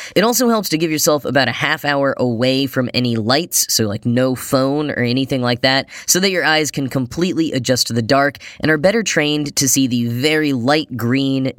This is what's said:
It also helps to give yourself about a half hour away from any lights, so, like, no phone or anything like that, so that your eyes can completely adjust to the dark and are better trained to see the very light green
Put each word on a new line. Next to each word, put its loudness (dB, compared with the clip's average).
It 4
also 2
helps 0
to 0
give 0
yourself 0
about 0
a -4
half -2
hour 0
away 0
from -2
any 0
lights, 0
so, 2
like, -4
no 2
phone 0
or -2
anything 0
like 0
that, 2
so 2
that 2
your 0
eyes 2
can -4
completely -2
adjust 0
to -6
the 0
dark 0
and 2
are 2
better 2
trained 0
to 0
see 2
the 0
very 0
light 0
green 0